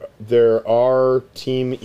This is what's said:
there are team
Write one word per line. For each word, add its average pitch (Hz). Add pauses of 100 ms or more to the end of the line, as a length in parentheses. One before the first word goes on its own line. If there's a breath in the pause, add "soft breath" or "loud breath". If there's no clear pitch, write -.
(180)
there 113
are 131 (120)
team 131 (100)